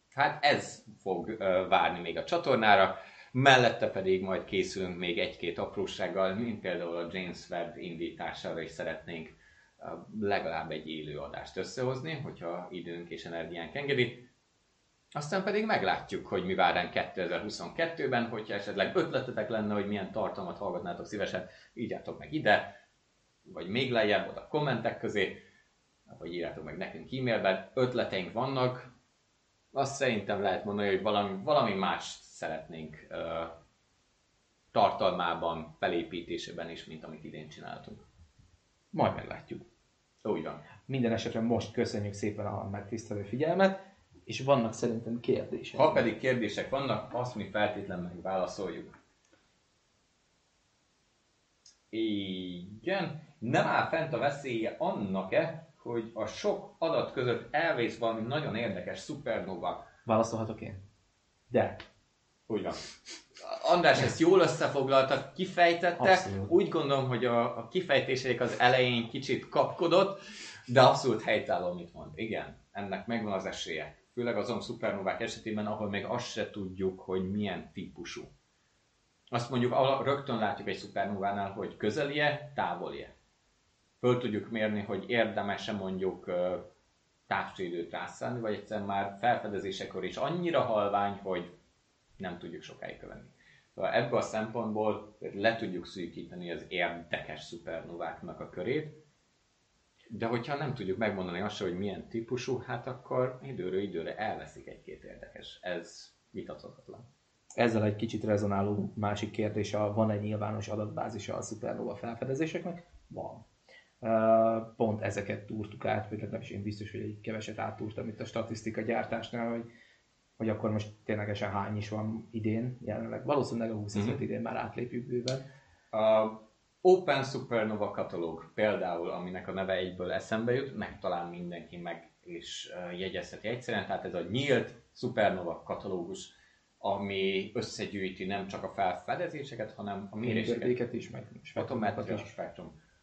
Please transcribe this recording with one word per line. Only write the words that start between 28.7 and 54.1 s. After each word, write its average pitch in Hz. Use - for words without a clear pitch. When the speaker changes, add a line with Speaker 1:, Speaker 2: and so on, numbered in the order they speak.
Speaker 1:
Azt 135
szerintem 107
lehet 95
mondani, 101
hogy 95
valami, 101
valami 131
mást 90
szeretnénk, 78
ö, 82
tartalmában, 87
felépítésében 85
is, 82
mint 80
amit 78
idén 78
csináltunk. -
Speaker 2:
Majd 123
meglátjuk. -
Speaker 1:
Úgy 90
van. 78
Speaker 2:
Minden 127
esetre 113
most 113
köszönjük 104
szépen 104
a 101
megtisztelő 101
figyelmet, 180
és -
vannak 127
szerintem 117
kérdések. -
Speaker 1:
Ha 151
pedig 117
kérdések 117
vannak, 131
azt 123
mi 98
feltétlen 98
megválaszoljuk. 87
Igen. 101
Nem 143
áll -
fent 151